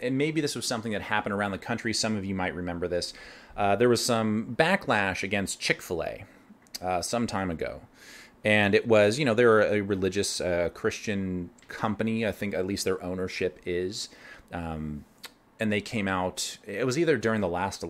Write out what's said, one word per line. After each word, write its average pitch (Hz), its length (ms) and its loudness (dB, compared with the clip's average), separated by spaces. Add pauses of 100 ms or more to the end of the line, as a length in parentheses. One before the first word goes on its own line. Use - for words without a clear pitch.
and 131 160 -2
maybe 156 240 0
this 143 140 -2
was 120 100 -6
something 113 280 -4
that 92 100 -4
happened 107 300 -2
around 101 180 0
the 95 60 -4
country. 110 360 -4
Some 110 240 0
of 95 80 -4
you 98 100 -2
might 92 200 -2
remember 87 320 -4
this. 87 260 2 (420)
Uh, 101 200 4
there 120 120 6
was 117 160 6
some 110 540 0
backlash 123 680 2
against 98 360 -2
Chick-fil-A, - 680 -4 (560)
uh, 90 200 -2
some 117 260 -2
time 95 240 -2
ago. 73 300 -6 (640)
And 107 300 6
it 110 140 6
was, 107 320 6
you 156 60 2
know, 117 80 4
they're 110 280 8
a 101 200 4
religious, 95 600 0
uh, 87 320 0
Christian 95 760 -4 (160)
company. 113 580 -2
I 101 60 0
think 101 220 -6
at 92 120 -2
least 101 180 -4
their 95 200 -2
ownership 92 640 -4
is. 92 440 -4 (420)
Um, 78 540 -8 (540)
and 107 120 0
they 104 100 0
came 104 260 -4
out, 92 600 -4
it 101 180 -4
was 131 140 0
either 160 180 2
during 110 240 0
the 95 60 0
last 90 420 -4